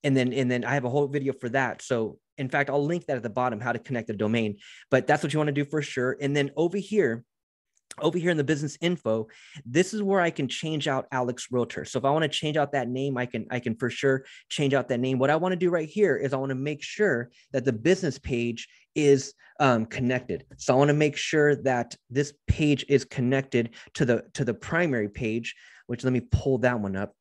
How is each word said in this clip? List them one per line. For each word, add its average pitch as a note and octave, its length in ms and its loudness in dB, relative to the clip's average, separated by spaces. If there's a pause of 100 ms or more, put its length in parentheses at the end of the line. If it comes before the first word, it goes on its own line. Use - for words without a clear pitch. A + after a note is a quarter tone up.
and C#3 100 2
then, B2+ 200 2
and B2+ 160 0
then B2 120 0
I A#2+ 120 -2
have C3+ 100 -2
a B2 60 -2
whole C#3+ 160 2
video C3+ 260 -2
for - 160 -6
that. B2 320 -2
So A2+ 380 -2 (180)
in C3 140 -6
fact, C#3+ 180 0
I'll C#3+ 160 0
link E3+ 220 -4
that C#3 100 -2
at A2+ 60 -6
the A#2 80 -6
bottom, B2 280 -2
how A#2+ 140 -4
to A#2 60 -2
connect A#2 300 -6
the A2+ 40 -6
domain, G#2+ 460 0 (320)
but C3 160 4
that's - 160 2
what C#3+ 100 -2
you D3+ 60 0
wanna D3+ 140 0
do C#3+ 120 0
for D3+ 160 -2
sure. C3 400 -2
And C#3+ 160 0
then C#3 180 0
over E3+ 220 0
here, F3 480 0 (800)
over E3+ 160 2
here F3 120 0
in E3 60 2
the D3 80 2
business D3 380 -2
info, A2+ 460 -2 (360)
this D#3+ 300 0
is G#3+ 80 -4
where G3 180 2
I E3+ 80 2
can D#3+ 180 -4
change D#3 400 -4
out C3+ 240 -2
Alex B2+ 400 -4
Realtor. A#2+ 360 -4
So - 120 -6
if B2+ 60 -6
I C#3 60 4
wanna D#3 180 0
change D3+ 300 -2
out - 140 -2
that B2 180 -2
name, C3 260 -2
I B2 80 -2
can, A#2 260 -6
I B2 100 -4
can A#2 160 -2
for B2+ 120 -2
sure C3+ 380 0 (240)
change C#3 240 0
out B2+ 140 0
that A#2+ 120 0
name. C3 180 0
What C3+ 120 2
I D#3 60 4
wanna F3+ 200 0
do F3 140 2
right D#3+ 180 -2
here F#3+ 260 2
is C3+ 200 -2
I - 20 -2
wanna C3+ 180 -2
make C#3+ 280 -6
sure D3 480 0 (220)
that B2+ 120 -2
the C3 80 2
business D3+ 460 0
page A#2 500 -4 (260)
is, C#3 380 4 (260)
um, A#2+ 280 4
connected. B2 580 -4 (140)
So - 160 2
I - 20 6
wanna D3 160 6
make D3 240 2
sure D3 460 2
that B2 340 -2 (140)
this C#3 240 -2 (120)
page D3 440 2
is C3+ 160 4
connected B2+ 640 0 (240)
to D#3+ 100 0
the, A#2+ 200 2 (100)
to C#3 100 -2
the A#2+ 80 -2
primary C#3 560 -2
page, A2+ 460 -6 (320)
which A#2+ 180 -8
let B2+ 80 2
me B2 80 2
pull C3+ 380 0
that B2 200 2
one G2 160 -4
up. G2 260 -6